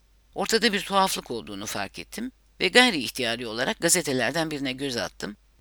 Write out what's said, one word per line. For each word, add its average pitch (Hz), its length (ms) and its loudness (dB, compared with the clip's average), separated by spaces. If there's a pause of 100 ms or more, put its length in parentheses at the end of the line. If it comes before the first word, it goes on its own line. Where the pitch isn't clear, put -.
(340)
Ortada 208 380 2
bir 190 80 0
tuhaflık 190 500 0
olduğunu 104 360 -8
fark 101 320 -6
ettim 107 340 -10 (280)
ve 185 80 2
gayri 226 300 6
ihtiyari 117 480 -4
olarak 123 340 -2
gazetelerden 160 720 2
birine 139 220 -4
göz 131 240 -4
attım 95 400 -6 (240)